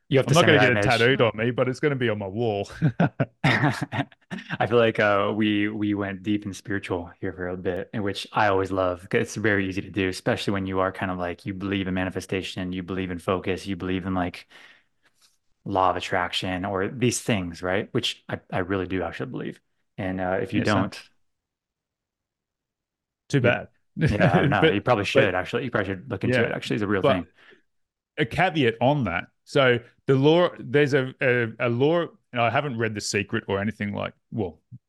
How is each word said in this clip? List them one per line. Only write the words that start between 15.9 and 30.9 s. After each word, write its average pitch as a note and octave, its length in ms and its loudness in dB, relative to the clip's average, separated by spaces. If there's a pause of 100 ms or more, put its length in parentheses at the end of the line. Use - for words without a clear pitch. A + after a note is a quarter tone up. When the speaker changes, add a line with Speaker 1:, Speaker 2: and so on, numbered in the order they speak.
Speaker 1:
attraction F2+ 680 -4
or G2+ 240 -2
these B2 340 -2
things, F2+ 420 -4
right? F#2 280 -2
Which - 380 -4
I, A2+ 100 -8 (120)
I G#2 80 -2
really F#2 260 -2
do F2+ 160 -4
actually A#2+ 300 -8
believe. - 280 -10 (380)
And, F#2 240 -4
uh, F#2 200 0
if - 120 -6
you G#2 60 0
Speaker 2:
Yeah, G#2+ 60 0
same. G#2+ 160 4
Speaker 1:
don't - 280 -8 (2250)
Speaker 2:
Too C#3+ 80 2
Speaker 1:
Yeah. A#2+ 280 2 (320)
Speaker 2:
bad. D#3 140 2
Speaker 1:
Yeah, G#2 200 4
I F#3 100 6
don't D#3 80 4
Speaker 2:
<laughs> - 20 2
Speaker 1:
know. G2+ 100 2
Speaker 2:
But, - 120 4
Speaker 1:
You G2+ 80 0
probably A2+ 220 2
Speaker 2:
but F#2+ 40 -4
Speaker 1:
should, F#2+ 280 4
actually. F#2 280 -2
You B2 80 -6
probably G#2 160 0
should F#2+ 240 -6
look G2+ 120 -6
into B2 140 2
Speaker 2:
Yeah. A2+ 100 2
Speaker 1:
it. - 40 -4
Actually, - 240 -4
it's G#2+ 80 -2
a G2 40 -2
real G2+ 140 2
Speaker 2:
But C#3 120 4
Speaker 1:
thing. F2 140 -4 (920)
Speaker 2:
a D3+ 80 0
caveat D#3 560 2
on C3+ 240 2
that. F2 200 -4 (200)
So B2+ 340 4 (280)
the C3+ 80 6
law, D#3 340 4 (100)
there's C3+ 340 2